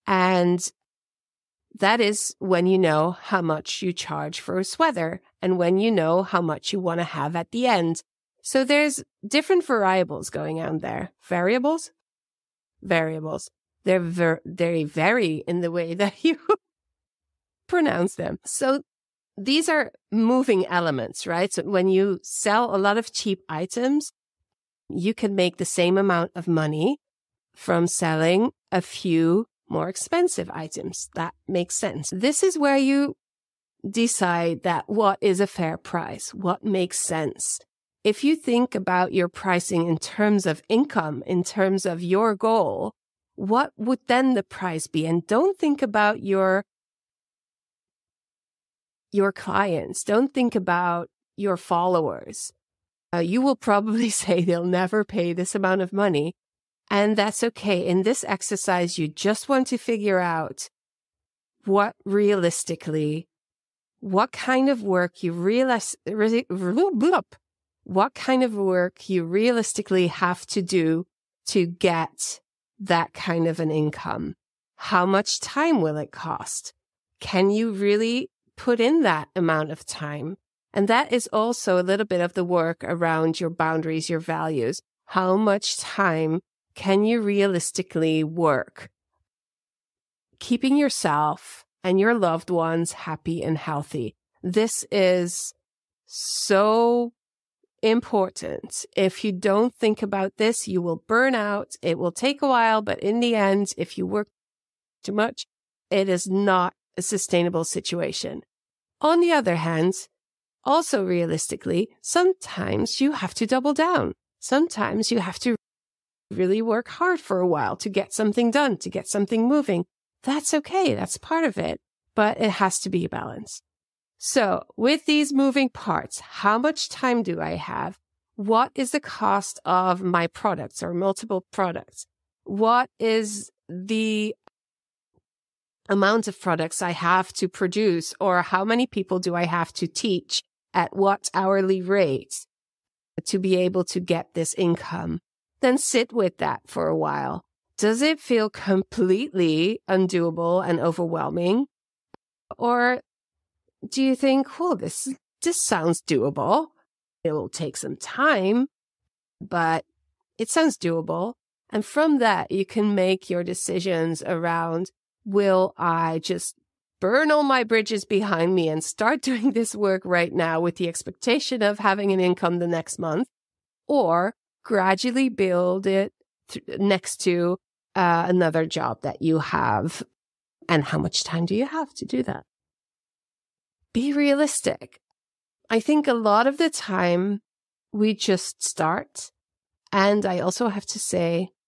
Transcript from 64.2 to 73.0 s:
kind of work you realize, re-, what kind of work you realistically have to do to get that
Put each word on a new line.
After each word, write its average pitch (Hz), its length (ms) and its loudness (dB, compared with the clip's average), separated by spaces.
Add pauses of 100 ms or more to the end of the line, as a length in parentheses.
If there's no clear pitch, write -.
kind 262 380 0
of 240 160 0
work 180 400 0
you 170 80 -2
realize, 220 640 0 (100)
re-, 214 400 0 (1400)
what 196 280 0
kind 262 280 2
of 233 100 2
work 185 560 -2
you 180 140 0
realistically 202 840 2
have 175 360 -2
to - 160 -4
do 170 460 0 (400)
to 180 200 2
get 170 720 -2 (400)
that 175 340 0